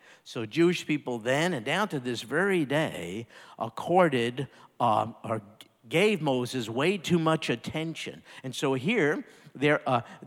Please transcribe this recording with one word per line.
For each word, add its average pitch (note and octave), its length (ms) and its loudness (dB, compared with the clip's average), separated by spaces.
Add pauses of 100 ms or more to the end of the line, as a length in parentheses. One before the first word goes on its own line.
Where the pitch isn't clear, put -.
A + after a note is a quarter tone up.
(240)
So A2+ 200 -8
Jewish E3 400 2
people C3+ 340 -2
then, C#3 360 0
and A#2+ 100 -4
down F3 240 0
to D3 120 -4
this B2 220 -4
very F3 420 0
day, A2+ 640 -4 (300)
accorded, C3 880 2 (320)
um, A2 420 2
or A2 180 -4 (480)
gave F#3 320 2
Moses B2+ 480 -2
way C#3+ 300 0
too E3+ 220 0
much D#3+ 280 2
attention. D3+ 760 -6 (200)
And C3 120 -10
so C3+ 200 0
here, E3+ 500 2 (300)
they're, D3 320 2
uh, B2 160 2 (240)